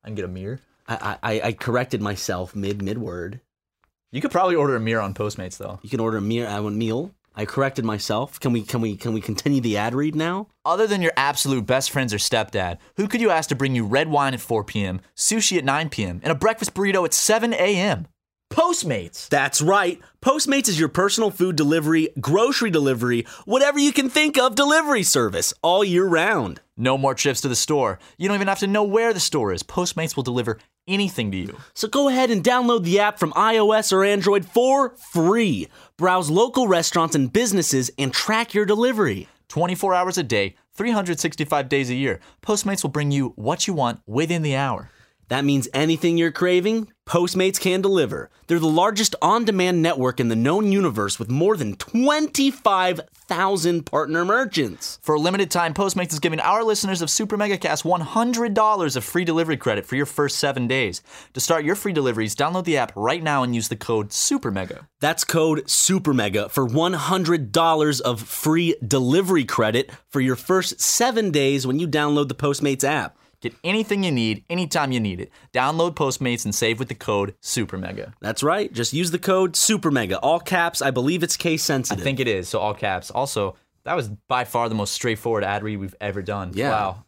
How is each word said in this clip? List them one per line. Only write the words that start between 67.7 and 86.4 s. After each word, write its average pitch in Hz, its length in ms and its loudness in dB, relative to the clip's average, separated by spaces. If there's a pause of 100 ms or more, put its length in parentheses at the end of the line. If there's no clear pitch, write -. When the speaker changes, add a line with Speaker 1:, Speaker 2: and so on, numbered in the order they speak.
Speaker 2:
of 117 180 -2
free 165 560 0 (100)
delivery 143 600 2
credit 110 460 0 (180)
for 139 120 0
your 127 140 2
first - 460 -2
seven 226 480 2
days 139 380 2
when 131 100 0
you 170 100 -2
download 147 420 2
the 127 60 -6
Postmates 143 480 0
app. 139 320 -2 (260)
Speaker 1:
Get 120 120 -8 (100)
anything 202 400 -2
you 175 80 0
need, 113 380 0
anytime 165 420 -2
you 123 80 0
need 98 220 -4
it. 95 100 -12 (220)
Download 160 420 0
Postmates 127 480 -2
and 104 100 -4
save 113 240 0
with 131 120 -6
the 113 60 -8
code 98 440 -4
Super 98 380 -4
Mega. 95 420 -10
Speaker 2:
That's 107 240 -6
right. 180 300 -2
Just 117 180 -4
use 165 200 -2
the 139 80 -4
code 185 360 0
Super 175 360 2
Mega. 104 280 0
All 160 220 2
caps. 170 400 -4
I 135 100 0
believe 147 320 -2
it's - 140 -4
case 160 260 -2
sensitive. 120 380 -4
Speaker 1:
I - 20 -8
think 135 160 -4
it 127 80 -2
is, 95 220 -4
so 110 100 -4
all 104 140 -2
caps. 92 380 -6
Also, 113 440 -4 (300)
that 156 100 -4
was 123 140 -6 (180)
by 127 160 0
far 117 240 -2
the 110 80 -2
most 101 180 -2
straightforward 113 520 -2
ad 101 180 -4
read 107 140 -6
we've 95 240 -10
ever 101 200 -6
done. 95 320 -8